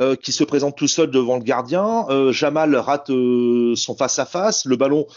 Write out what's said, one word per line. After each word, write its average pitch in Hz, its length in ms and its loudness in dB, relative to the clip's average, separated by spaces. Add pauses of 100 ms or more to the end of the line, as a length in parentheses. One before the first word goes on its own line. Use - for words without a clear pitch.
euh, 131 160 2
qui - 160 -8
se - 100 0
présente 143 340 0
tout 143 120 -2
seul 156 220 0
devant 127 260 2
le 120 80 -6
gardien. 165 640 -2
Euh, 135 240 2
Jamal 151 420 2
rate, 135 360 -2
euh, 120 680 2
son 120 180 -6
face-à-face, 175 680 -2
le 127 120 0
ballon, 139 300 2 (100)